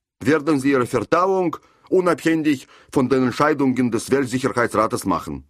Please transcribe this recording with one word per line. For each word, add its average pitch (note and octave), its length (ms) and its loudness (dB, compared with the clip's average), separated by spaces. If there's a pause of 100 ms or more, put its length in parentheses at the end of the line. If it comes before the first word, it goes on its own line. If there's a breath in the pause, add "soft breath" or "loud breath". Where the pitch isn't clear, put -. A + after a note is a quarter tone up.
(200)
werden C#3+ 400 0
Sie C3+ 100 0
Ihre B2+ 160 2
Verdauung F3 680 -2 (320 soft breath)
unabhängig D#3+ 800 0 (240 soft breath)
von C3 160 2
den C3 160 2
Entscheidungen C3 680 2
des A2 200 -4
Weltsicherheitsrates A#2+ 960 0
machen. D#2 460 -4